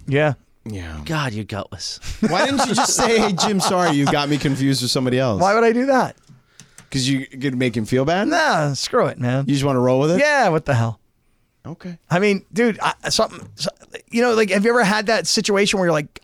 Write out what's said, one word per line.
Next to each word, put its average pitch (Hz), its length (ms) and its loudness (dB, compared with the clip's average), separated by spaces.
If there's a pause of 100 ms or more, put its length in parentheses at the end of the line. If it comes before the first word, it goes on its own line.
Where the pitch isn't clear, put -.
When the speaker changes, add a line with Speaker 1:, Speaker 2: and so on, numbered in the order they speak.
Speaker 1:
Yeah. 143 280 0 (320)
Speaker 2:
Yeah. 82 380 -12
Speaker 3:
God, 147 280 -4
you're 107 120 -6
gutless. - 560 -10 (200)
Speaker 2:
Why 196 260 0
didn't 269 200 0
you 220 80 -2
just 254 200 0
say, 233 240 2
"Hey, 214 140 2
Jim, 190 280 0
sorry, 180 360 0
you 143 100 2
got 147 220 0
me 147 80 2
confused 135 460 0
with 123 80 -2
somebody 127 280 0
else"? 123 220 0
Speaker 1:
Why 196 140 4
would 233 100 4
I 233 80 4
do 247 140 0
that? 254 300 2 (760)
Speaker 2:
'Cause 131 180 -2
you 135 180 0
could 131 300 -6
make 123 200 0
him 110 100 -2
feel 127 180 2
bad? 180 240 0
Speaker 1:
Nah, 247 460 0
screw 202 320 0
it, 123 120 -4
man. 127 280 -2
Speaker 2:
You 131 80 0
just 135 100 0
wanna 135 160 2
roll 127 200 4
with 151 120 2
it? 185 80 2
Speaker 1:
Yeah, 285 280 2
what 160 160 0
the 139 100 -2
hell? 117 260 -2 (680)
Speaker 2:
Okay. 170 320 -14 (120)
Speaker 1:
I 170 80 2
mean, 196 340 0
dude, 226 300 0
I, 147 120 -2 (140)
something, - 480 -4
so, - 140 -8 (400)
you 233 120 0
know, 240 120 2
like, 220 160 2
have 202 140 2
you 233 60 2
ever 240 140 4
had 208 220 0
that 202 200 0
situation 208 520 0
where 185 80 0
you're 170 80 2
like, 151 300 -6